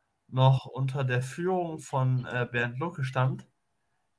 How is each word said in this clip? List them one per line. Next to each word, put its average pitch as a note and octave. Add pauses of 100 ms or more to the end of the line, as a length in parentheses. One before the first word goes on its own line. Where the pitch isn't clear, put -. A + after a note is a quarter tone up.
(280)
noch C3
unter C3+
der B2+
Führung E3+
von, B2+
äh, A#2+
Bernd A#2+
Lucke E3
stand, C3 (720)